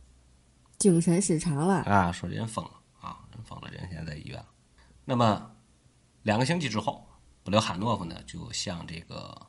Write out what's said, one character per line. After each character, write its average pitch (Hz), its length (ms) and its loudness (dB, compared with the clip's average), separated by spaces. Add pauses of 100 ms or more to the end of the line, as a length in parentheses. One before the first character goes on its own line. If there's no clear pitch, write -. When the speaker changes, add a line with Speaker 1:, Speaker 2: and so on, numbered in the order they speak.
(760)
Speaker 1:
精 170 240 6
神 170 200 4
失 165 180 2
常 156 160 -2
了。 160 280 2
Speaker 2:
啊， 95 280 4
说 87 180 -6
人 104 180 -6
疯 - 160 -8
了 - 80 -16 (300)
啊， - 180 -12 (120)
人 - 120 -16
疯 - 180 -16
了， - 80 -16
人 - 200 -12
现 82 80 -10
在 80 140 -10
在 73 60 -10
医 - 100 -12
院 - 100 -12
了。 - 80 -14 (580)
那 131 120 -2
么 113 360 4 (720)
两 107 160 4
个 127 60 2
星 170 140 2
期 139 100 -2
之 107 100 -2
后， - 260 -4 (380)
布 - 80 -6
留 - 80 6
哈 90 160 2
诺 104 220 0
夫 92 80 -6
呢 87 180 -10
就 82 300 -14
向 87 340 -6
这 82 140 -12
个 - 340 -14 (140)